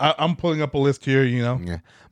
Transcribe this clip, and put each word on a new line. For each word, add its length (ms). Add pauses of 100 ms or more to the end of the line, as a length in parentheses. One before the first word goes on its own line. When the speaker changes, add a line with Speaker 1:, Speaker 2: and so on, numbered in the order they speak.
Speaker 1:
I, 180
I'm 160
pulling 280
up 120
a 40
list 260
here, 200
you 180
know. 200
Speaker 2:
Yeah. 160 (340)